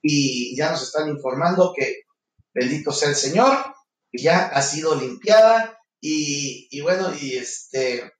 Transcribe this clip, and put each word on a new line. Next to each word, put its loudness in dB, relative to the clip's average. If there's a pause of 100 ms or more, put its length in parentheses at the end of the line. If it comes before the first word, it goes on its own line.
y 0
ya -2
nos -4
están -4
informando 0
que -6 (500)
bendito -2
sea 0
el 0
Señor, 2 (520)
que -8
ya 4
ha 0
sido -2
limpiada 4 (280)
y, -4
y -10
bueno, 0
y -6
este -6